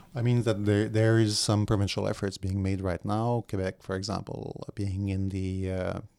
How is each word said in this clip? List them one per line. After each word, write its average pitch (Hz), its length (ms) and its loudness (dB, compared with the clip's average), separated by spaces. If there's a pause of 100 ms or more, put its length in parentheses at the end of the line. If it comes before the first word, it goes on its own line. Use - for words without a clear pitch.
(140)
I 120 80 -4
mean 120 220 4
that 104 220 0
there, 104 220 4
there 113 300 4
is 107 220 4
some 104 260 2
provincial 101 420 0
efforts 101 300 -4
being 98 240 -2
made 95 200 0
right 90 220 -2
now. 113 460 0
Quebec, 95 320 -4
for 95 140 -4
example, 98 680 -6 (100)
being 98 340 -2
in 95 200 0
the, 95 420 -4
uh, 92 280 -4 (200)